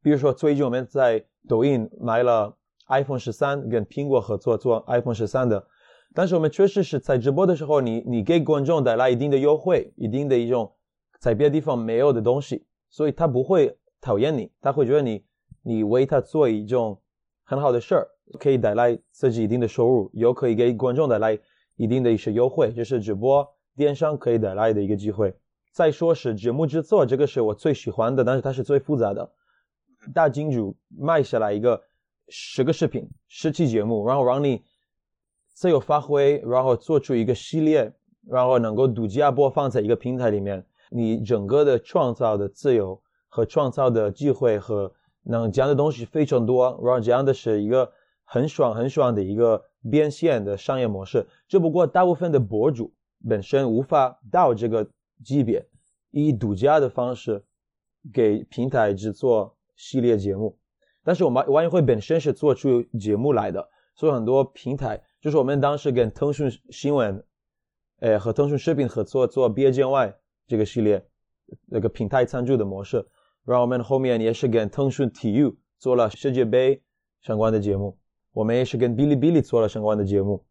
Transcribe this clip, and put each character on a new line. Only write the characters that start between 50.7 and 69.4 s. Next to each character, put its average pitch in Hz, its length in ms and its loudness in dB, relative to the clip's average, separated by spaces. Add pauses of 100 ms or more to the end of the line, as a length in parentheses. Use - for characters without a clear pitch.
业 123 80 0
模 95 180 -6
式。 110 220 -2 (200)
只 185 120 2
不 165 100 2
过 170 160 2
大 180 200 2
部 175 100 2
分 170 160 -4
的 143 80 2
博 110 320 0
主 117 220 -8 (340)
本 107 160 -2
身 139 260 0
无 113 120 0
法 135 380 0 (120)
到 165 220 4
这 113 160 -2
个 107 200 -2 (340)
级 135 200 0
别， 107 220 -2 (460)
以 151 200 0
独 107 220 -2
家 135 260 2
的 139 100 2
方 123 260 -6
式 110 280 -6 (720)
给 110 300 2
平 123 260 -6
台 110 240 2
制 104 180 -6
作 110 460 0 (180)
系 - 240 -6
列 120 180 2
节 98 180 -2
目。 104 220 -6 (460)
但 175 120 0
是 185 80 0
我 156 60 4
们， 127 180 0
万 147 180 2
一 - 20 -2
会 170 140 2
本 120 180 2
身 160 200 -2
是 151 120 -2
做 143 220 0
出 123 300 0 (160)
节 104 160 0
目 131 180 0
来 101 180 -2
的， - 180 -8 (260)
所 156 120 -2
以 151 40 4
很 123 120 -4
多 131 200 2
平 - 340 -8
台， 113 240 -8 (180)
就 151 120 -4
是 151 60 2
我 139 60 4
们 139 160 0
当 143 180 0
时 143 140 -2
跟 117 200 0
腾 147 200 -4
讯 143 200 -4 (180)
新 - 240 -4
闻， 110 300 -2 (760)
呃， 110 200 2
和 110 120 -4
腾 143 160 0
讯 143 100 -2
视 160 180 0
频 135 120 0
合 113 160 -4
作 127 220 0
做 127 240 0